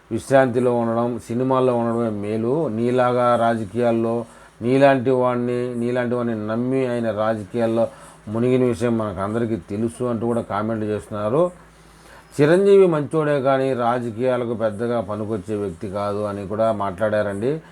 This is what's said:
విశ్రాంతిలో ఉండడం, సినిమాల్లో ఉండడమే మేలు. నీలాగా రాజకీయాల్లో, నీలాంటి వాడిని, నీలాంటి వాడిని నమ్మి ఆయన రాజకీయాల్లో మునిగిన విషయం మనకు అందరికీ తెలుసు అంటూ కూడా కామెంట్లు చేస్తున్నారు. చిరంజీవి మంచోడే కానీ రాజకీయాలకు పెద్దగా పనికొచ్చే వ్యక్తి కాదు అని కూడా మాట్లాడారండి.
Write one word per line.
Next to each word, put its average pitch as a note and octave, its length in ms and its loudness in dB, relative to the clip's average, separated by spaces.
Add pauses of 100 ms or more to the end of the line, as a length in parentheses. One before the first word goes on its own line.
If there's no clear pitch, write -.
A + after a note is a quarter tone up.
(120)
విశ్రాంతిలో B2 640 2
ఉండడం, A#2 400 -2
సినిమాల్లో B2+ 580 0
ఉండడమే A#2 440 -2
మేలు. A2+ 480 -2
నీలాగా B2 680 2
రాజకీయాల్లో, A#2 880 0 (380)
నీలాంటి C3+ 480 4
వాడిని, B2 640 0
నీలాంటి A#2+ 400 -2
వాడిని A#2 320 -2
నమ్మి B2+ 400 -2
ఆయన A#2+ 240 -2
రాజకీయాల్లో A2+ 800 -2 (400)
మునిగిన B2 360 2
విషయం A#2 340 0
మనకు G#2 220 -4
అందరికీ A2 360 -2
తెలుసు A2+ 480 -6
అంటూ A#2 220 -2
కూడా A#2 140 0
కామెంట్లు G#2+ 460 -4
చేస్తున్నారు. G#2+ 640 -2 (920)
చిరంజీవి F#3+ 460 8
మంచోడే D3 540 0
కానీ C3+ 320 2
రాజకీయాలకు A#2+ 840 0
పెద్దగా A2+ 460 -2
పనికొచ్చే G#2 560 -4
వ్యక్తి G2+ 320 -6
కాదు G2+ 340 -4
అని G2+ 240 -6
కూడా A2 260 0
మాట్లాడారండి. G#2 880 -2 (120)